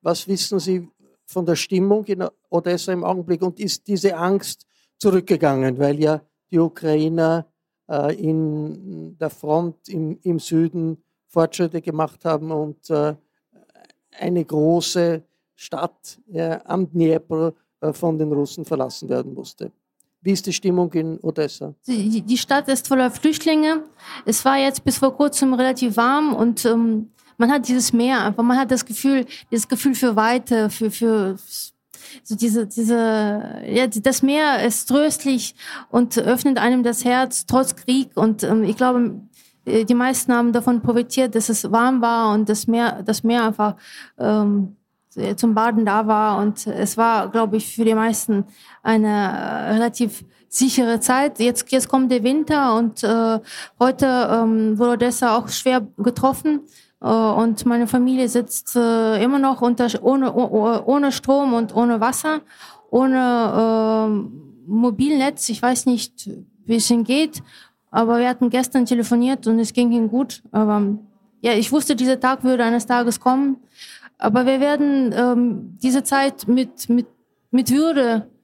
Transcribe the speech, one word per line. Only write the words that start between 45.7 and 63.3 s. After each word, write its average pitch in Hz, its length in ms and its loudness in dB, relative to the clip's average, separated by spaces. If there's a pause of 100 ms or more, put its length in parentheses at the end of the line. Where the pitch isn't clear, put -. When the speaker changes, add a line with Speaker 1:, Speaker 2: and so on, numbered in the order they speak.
Speaker 2:
da 214 200 0
war. 214 320 2
Und 208 280 -2
es 208 320 -4
war, 226 320 2
glaube 220 260 0
ich, - 180 -6
für 226 120 0
die 220 80 4
meisten 220 500 0 (380)
eine, 220 260 2
äh, 202 640 -2
relativ 226 520 -2 (220)
sichere 240 540 0
Zeit. 277 380 0
Jetzt, 240 340 0
jetzt 262 160 2
kommt 262 240 2
der 240 100 2
Winter 277 540 2
und, 233 260 -2
äh, 226 380 2 (400)
heute, 262 260 4 (240)
ähm, 220 480 2
wurde 240 140 4
Odessa 240 460 2
auch 233 100 -4
schwer 254 380 0 (100)
getroffen. 262 640 0 (400)
Äh, - 60 -8
und 220 580 2
meine 240 220 2
Familie 254 420 2
sitzt, - 480 -4
äh, 226 480 2
immer 277 140 2
noch 269 240 2
unter, 240 260 2 (140)
ohne, 262 320 2
oh-, 247 180 0
oh-, 220 320 2
ohne 277 260 2
Strom 269 440 0
und 226 200 -2
ohne 233 240 2
Wasser, 302 440 -2 (480)
ohne, 247 640 2